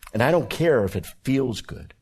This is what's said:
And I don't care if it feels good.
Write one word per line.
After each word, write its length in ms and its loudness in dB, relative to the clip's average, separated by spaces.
And 100 2
I 40 4
don't 220 2
care 360 2
if 100 -2
it 120 -6
feels 420 -2
good. 360 -16